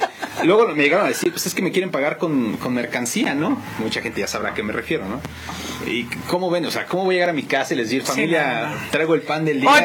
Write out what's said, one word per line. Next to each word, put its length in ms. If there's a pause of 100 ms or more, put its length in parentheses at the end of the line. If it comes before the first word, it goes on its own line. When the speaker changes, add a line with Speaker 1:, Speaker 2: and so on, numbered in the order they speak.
(200)
Speaker 1:
<laughs> 240
Speaker 2:
Luego 240
me 160
llegaron 220
a 20
decir, 240
"Pues 140
es 80
que 80
me 100
quieren 180
pagar 260
con, 420
con 160
mercancía, 600
¿no?". 260 (200)
Mucha 220
gente 180
ya 80
sabrá 220
a 40
qué 80
me 100
refiero, 360
¿no? 120 (640)
Y 200 (240)
cómo 200
ven, 160
o 60
sea, 160
¿cómo 180
voy 120
a 20
llegar 120
a 20
mi 100
casa 320
y 20
les 140
digo, 160
Speaker 3:
Sí, 60
Speaker 2:
"Familia, 560
Speaker 3:
no, 80
no. 40 (120)
Speaker 2:
traigo 240
el 60
pan 220
del 180
día"? 80
Speaker 3:
Hoy 140